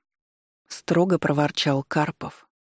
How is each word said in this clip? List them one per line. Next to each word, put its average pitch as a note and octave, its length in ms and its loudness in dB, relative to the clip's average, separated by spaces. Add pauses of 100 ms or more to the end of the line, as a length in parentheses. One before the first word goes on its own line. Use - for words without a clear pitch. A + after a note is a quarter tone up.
(680)
строго F3 500 0
проворчал C#3+ 640 0
Карпов, - 640 -4 (160)